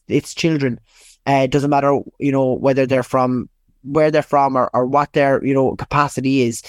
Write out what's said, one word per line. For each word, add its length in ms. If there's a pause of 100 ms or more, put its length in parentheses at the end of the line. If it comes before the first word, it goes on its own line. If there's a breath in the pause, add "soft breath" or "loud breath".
it's 260
children. 460 (460 soft breath)
Uh, 180
it 80
doesn't 180
matter, 280 (200)
you 140
know, 200
whether 320
they're 200
from, 440 (360)
where 260
they're 120
from 340
or, 180
or 120
what 260
their, 320
you 100
know, 220
capacity 680
is. 260